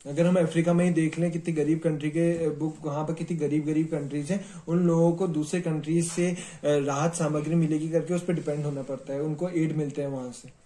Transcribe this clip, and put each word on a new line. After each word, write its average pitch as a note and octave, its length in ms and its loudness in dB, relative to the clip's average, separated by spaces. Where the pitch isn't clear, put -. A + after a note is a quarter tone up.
अगर D#3 200 2
हम F3+ 140 6
अफ्रीका E3 340 2
में F3 120 4
ही F3+ 60 4
देख D#3+ 280 2
लें, E3+ 120 2
कितनी E3 220 -2
गरीब D#3 260 2
country D3+ 300 0
के, E3 360 2
अ, D#3 40 2
book, D3+ 320 -4
वहाँ D#3 260 -4
पर E3 60 -2
कितनी E3+ 240 -4
गरीब D3 280 0
गरीब D#3 220 0
countries C#3+ 440 -4
हैं, F#3+ 140 -2
उन E3+ 200 2
लोगों E3 240 6
को F3 160 0
दूसरे D#3 340 -2
countries E3 500 0
से, F3+ 200 0
अ, F3 40 -4
राहत D3 500 2
सामग्री D3+ 400 0
मिलेगी D#3 340 2
करके E3 240 0
उस F3 120 -2
पर F#3 80 0
डिपेंड D3 320 -2
होना C#3 160 -4
पड़ता C3+ 320 -8
है, C#3 80 -4
उनको D#3 280 -2
एड D#3+ 280 0
मिलते C#3+ 240 -4
हैं C#3 80 -2
वहाँ B2+ 220 -8
से। B2+ 180 -18